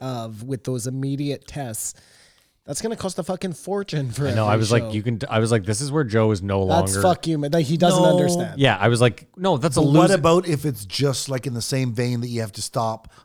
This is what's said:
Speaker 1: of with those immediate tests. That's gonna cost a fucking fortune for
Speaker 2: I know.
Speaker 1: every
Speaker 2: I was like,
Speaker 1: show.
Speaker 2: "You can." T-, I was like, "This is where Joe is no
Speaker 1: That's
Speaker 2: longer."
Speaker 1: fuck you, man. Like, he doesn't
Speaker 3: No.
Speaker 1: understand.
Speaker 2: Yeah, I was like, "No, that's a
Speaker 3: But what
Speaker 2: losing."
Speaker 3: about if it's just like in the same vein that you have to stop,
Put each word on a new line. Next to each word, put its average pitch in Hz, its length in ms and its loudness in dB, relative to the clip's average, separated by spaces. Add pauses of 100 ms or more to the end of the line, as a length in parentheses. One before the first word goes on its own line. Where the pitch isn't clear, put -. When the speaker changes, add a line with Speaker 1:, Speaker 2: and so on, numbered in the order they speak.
Speaker 1:
of 113 420 -8
with 131 200 -8
those 127 240 -6
immediate 139 600 -4
tests. 123 460 -8 (720)
That's - 160 -8
gonna 226 140 -4
cost 190 240 -6
a 175 40 -4
fucking 185 300 -6
fortune 165 580 -6
for 139 160 -4
Speaker 2:
I 113 60 0
know. 110 120 2
Speaker 1:
every 104 80 4
Speaker 2:
I - 20 6
was 110 160 2
like, 117 120 4
Speaker 1:
show. 110 80 -8
Speaker 2:
"You 104 120 -4
can." 117 160 -2
T-, - 80 -8
I 110 120 0
was 113 120 2
like, 104 140 2
"This 107 160 -2
is 139 100 -4
where 151 140 0
Joe 110 260 2
is 98 100 0
no 98 240 0
Speaker 1:
That's 95 300 2
Speaker 2:
longer." - 60 0
Speaker 1:
fuck 180 260 2
you, 160 100 0
man. 143 140 -4
Like, 165 140 2
he 151 100 0
doesn't 180 260 4
Speaker 3:
No. 180 160 6
Speaker 1:
understand. 175 420 0
Speaker 2:
Yeah, 123 180 4
I 101 100 2
was 117 140 4
like, 123 340 2
"No, 180 220 0
that's 127 180 -2
a 160 60 2
Speaker 3:
But 147 60 4
what 139 60 4 (100)
Speaker 2:
losing." 185 160 6
Speaker 3:
about 170 280 4
if 143 180 -2
it's 120 200 -6
just 131 420 -4
like 131 180 -6
in 127 100 -6
the 117 60 -6
same 131 320 -2
vein 123 280 -2
that 120 80 -6
you 117 100 -4
have 110 140 -6
to 110 80 -12
stop, 113 500 -6 (140)